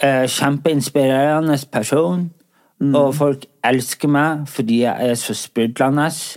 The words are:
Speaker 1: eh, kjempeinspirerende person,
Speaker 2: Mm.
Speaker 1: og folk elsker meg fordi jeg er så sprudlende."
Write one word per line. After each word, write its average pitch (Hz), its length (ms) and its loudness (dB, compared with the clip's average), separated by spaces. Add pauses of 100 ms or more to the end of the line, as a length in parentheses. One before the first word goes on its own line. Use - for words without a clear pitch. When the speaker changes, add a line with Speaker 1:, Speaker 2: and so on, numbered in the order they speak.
Speaker 1:
eh, 131 260 2
kjempeinspirerende 143 1300 0 (120)
person, 165 600 -2 (500)
Speaker 2:
Mm. 139 160 2
Speaker 1:
og 139 180 2
folk 143 300 0 (180)
elsker 123 460 0
meg 147 400 0
fordi 117 340 0
jeg 120 280 0
er 120 40 0
så 117 200 -6
sprudlende." 135 720 0 (280)